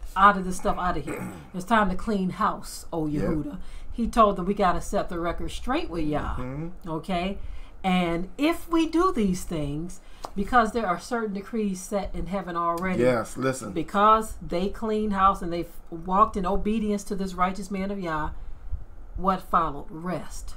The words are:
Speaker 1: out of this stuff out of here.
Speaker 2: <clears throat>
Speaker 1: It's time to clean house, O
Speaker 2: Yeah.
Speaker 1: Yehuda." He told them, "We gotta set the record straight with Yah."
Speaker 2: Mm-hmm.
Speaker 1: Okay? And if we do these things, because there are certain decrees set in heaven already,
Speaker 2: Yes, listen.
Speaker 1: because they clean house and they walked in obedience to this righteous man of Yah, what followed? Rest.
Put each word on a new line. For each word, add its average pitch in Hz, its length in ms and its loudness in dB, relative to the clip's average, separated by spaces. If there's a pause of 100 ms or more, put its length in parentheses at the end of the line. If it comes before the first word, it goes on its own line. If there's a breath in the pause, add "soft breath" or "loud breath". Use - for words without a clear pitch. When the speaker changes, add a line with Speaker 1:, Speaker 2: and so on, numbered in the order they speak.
(160)
Speaker 1:
out 196 220 8
of 180 80 -2
this 185 100 -2
stuff 180 220 2
out 180 180 0
of - 80 -2
here. - 280 -6 (100)
Speaker 2:
<clears throat> - 120 -14
Speaker 1:
It's 180 100 -6
time 214 260 6
to 180 60 2
clean 190 340 0
house, - 600 -2
O 160 140 0
Speaker 2:
Yeah. 151 160 0
Speaker 1:
Yehuda." 285 360 0 (340 loud breath)
He 233 160 -2
told 202 280 6
them, 180 100 -2
"We 202 80 2
gotta 180 260 4
set 170 300 0
the 175 100 -4
record 165 300 -2
straight 311 400 -2
with 165 140 -2
Yah." 131 320 0
Speaker 2:
Mm-hmm. 143 520 -6
Speaker 1:
Okay? 175 500 -2 (460 loud breath)
And 180 540 2
if 320 320 0
we 330 180 4
do 349 240 4
these 202 320 0
things, 151 560 -4 (340 loud breath)
because 220 380 4
there 226 140 -2
are 175 120 0
certain 220 360 -4
decrees 196 480 -4
set 190 320 -4
in 175 140 -4
heaven 175 280 -4
already, 170 460 0
Speaker 2:
Yes, 120 340 2
listen. 123 360 -2
Speaker 1:
because 214 680 4
they 175 300 -2
clean 214 400 -2
house 190 320 4
and 170 100 -4
they 170 140 -4 (240)
walked 185 480 2
in 180 80 0
obedience 202 580 2
to 208 100 -4
this 185 200 -4
righteous 190 360 0
man 196 200 -4
of 196 100 -6
Yah, 156 300 -2 (840 soft breath)
what 180 260 2
followed? 151 480 0
Rest. 165 680 -6